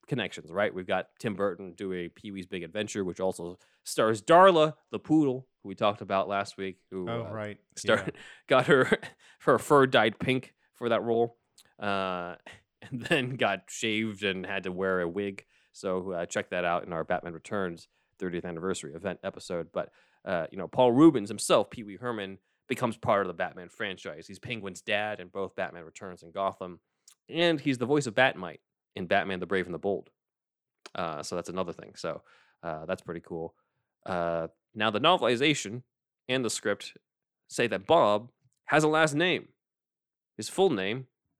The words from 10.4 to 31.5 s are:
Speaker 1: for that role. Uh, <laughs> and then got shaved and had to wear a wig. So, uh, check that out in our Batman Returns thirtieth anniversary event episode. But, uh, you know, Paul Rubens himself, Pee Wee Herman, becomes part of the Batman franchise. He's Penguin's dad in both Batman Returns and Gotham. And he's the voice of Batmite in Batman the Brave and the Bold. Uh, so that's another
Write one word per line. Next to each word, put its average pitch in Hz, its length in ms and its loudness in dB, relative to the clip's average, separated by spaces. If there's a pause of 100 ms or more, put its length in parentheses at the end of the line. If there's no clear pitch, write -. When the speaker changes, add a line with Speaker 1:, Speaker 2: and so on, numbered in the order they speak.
Speaker 1:
for 120 140 -4
that 113 140 2
role. 117 340 0 (420)
Uh, 92 560 -4 (240)
<laughs> - 240 -20
and 123 180 -10
then 127 340 -2
got 104 320 0
shaved 107 560 -4
and 95 220 -2
had 98 180 -6
to 92 80 -6
wear 92 300 0
a 85 60 -2
wig. 98 380 -6 (280)
So, 92 380 -4
uh, 87 160 -4
check - 240 -4
that 90 140 -2
out 87 200 0
in 90 80 -8
our 80 100 -4
Batman 85 300 -4
Returns 87 540 -6 (320)
thirtieth 87 260 -4
anniversary 85 480 -6
event 87 300 -8
episode. 87 500 -8
But, - 180 -6 (340)
uh, 85 260 -2
you 95 60 -14
know, 90 100 -6
Paul 127 240 4
Rubens 131 380 8
himself, 113 400 2
Pee 120 140 -14
Wee 101 140 -16
Herman, 107 400 -8 (300)
becomes 120 300 -2
part 104 240 2
of 95 60 -2
the 90 60 -8
Batman 87 360 -8
franchise. 90 580 -10
He's 95 120 -18
Penguin's 98 420 -10
dad 107 380 -4
in 90 80 -14
both 95 280 -8
Batman 87 280 -8
Returns 90 400 -16
and 85 100 -20
Gotham. 92 460 -4 (480)
And 165 320 0
he's 135 200 -2
the 120 60 -2
voice 143 220 2
of 107 80 -6
Batmite 92 440 0 (360)
in 95 120 -8
Batman 95 320 0
the 90 60 -6
Brave 90 200 0
and 90 80 -10
the 80 60 -8
Bold. 98 300 -4 (840)
Uh, 80 280 -6
so - 120 -8
that's 87 140 -6
another 87 240 -6